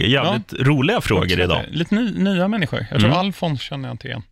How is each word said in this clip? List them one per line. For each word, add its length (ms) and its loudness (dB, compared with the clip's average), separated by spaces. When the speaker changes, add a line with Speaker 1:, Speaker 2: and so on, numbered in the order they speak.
Speaker 1:
Jävligt 520 0
Speaker 2:
Ja. 60 0
Speaker 1:
roliga 380 2
frågor 220 2
Speaker 2:
Uppskattar 200 2
Speaker 1:
idag. 180 2
Speaker 2:
det. 60 -6
Lite 180 0
ny-, 160 0
nya 240 2
människor. 320 -2
Jag 80 0
tror 100 4
Speaker 1:
Mm. 100 4
Speaker 2:
Alfons 420 -2
känner 280 -10
jag 40 -8
inte 140 -12
igen. 240 -10